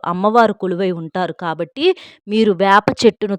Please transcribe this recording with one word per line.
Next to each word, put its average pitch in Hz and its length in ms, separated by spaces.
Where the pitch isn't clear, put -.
అమ్మవారు 208 500
కొలువై 190 380
ఉంటారు 165 480
కాబట్టి 170 460
మీరు 214 260
వేప 196 340
చెట్టును 202 420